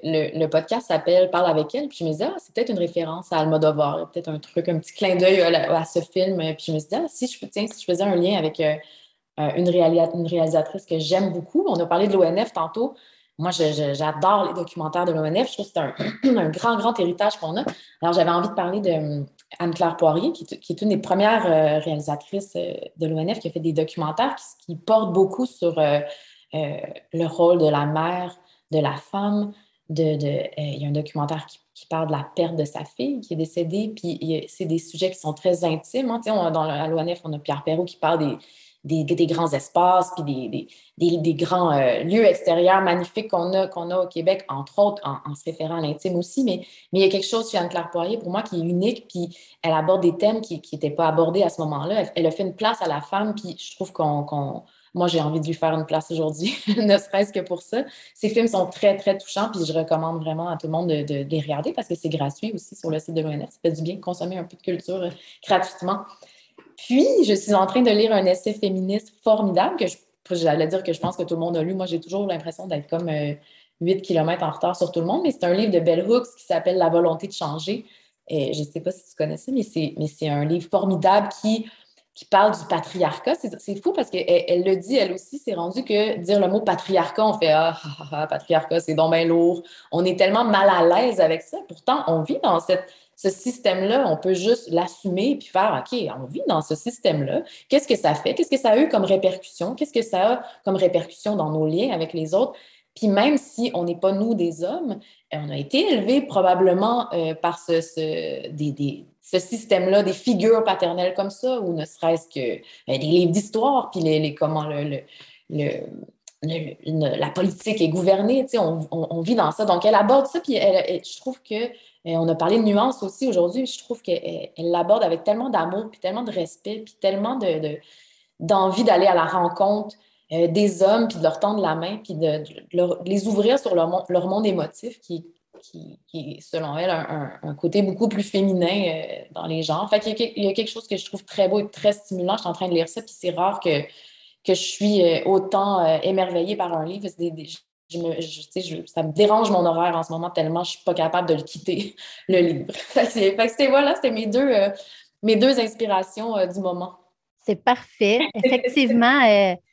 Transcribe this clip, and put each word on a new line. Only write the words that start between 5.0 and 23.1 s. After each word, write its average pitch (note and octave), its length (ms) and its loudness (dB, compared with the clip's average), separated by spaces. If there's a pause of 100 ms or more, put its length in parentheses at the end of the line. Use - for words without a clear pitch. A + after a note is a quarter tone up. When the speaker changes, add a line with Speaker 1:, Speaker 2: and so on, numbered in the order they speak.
Speaker 1:
d'œil F#3 240 6
à E3+ 80 6
la, E3 260 2
à E3 120 0
ce - 140 -2
film. F#3 360 -2
Puis D#3+ 300 -6
je E3 60 -4
me D#3 60 -2
suis D3+ 120 -8
dit, G3+ 40 -2
ah, D#4+ 140 -2
si - 180 -6
je, - 200 -12
tiens, G#3 200 -4
si - 140 -12
je - 60 -16
faisais F3+ 180 0
un G3 100 2
lien F3+ 220 2
avec, D#3 240 -2
euh, D3+ 140 2 (680)
euh, D3+ 160 0
une F3 140 2
réalia-, E3 420 4
une E3+ 140 -4
réalisatrice D#3+ 580 0
que D#3+ 140 -4
j'aime F3 340 0
beaucoup. F3 340 -2
On F#3 140 0
a E3+ 60 0
parlé F3+ 220 2
de G3 40 0
l'O F#3+ 120 4
N E3+ 200 2
F - 80 -8
tantôt. F3 420 -4 (440)
Moi, E3+ 140 -2
je, E3+ 120 0
je, D3 300 0
j'adore F3 540 2
les E3+ 60 -6
documentaires F3 520 -4
de E3+ 60 0
l'O D#3 120 0
N F3+ 200 0
F. - 40 -4
Je - 60 -10
trouve G3+ 120 -8
que - 80 -20
c'est F3 40 -2
un, G#3+ 580 0
<clears throat> F#3 80 2
un D#3 60 0
grand, A3+ 260 0
grand A3+ 220 0
héritage F#3 400 0
qu'on E3 180 -6
a. D3+ 80 -4 (380)
Alors, E3+ 120 2
j'avais F3 160 4
envie F3+ 180 2
de - 60 -8
parler F#3+ 260 -2
de, F#3+ 100 0
euh, D3 340 -2 (340)
Anne-Claire E3+ 380 0
Poirier, F3 360 2
qui D#3+ 120 -12
est, - 140 -12
qui - 140 -10
est E3 100 -6
une G#3+ 60 2
des G3+ 80 2
premières, G#3 500 2
euh, D#3 320 4
réalisatrices, D3+ 800 -6
euh, F3 160 -6 (240)
de D#3+ 100 -4
l'O D#3 120 -2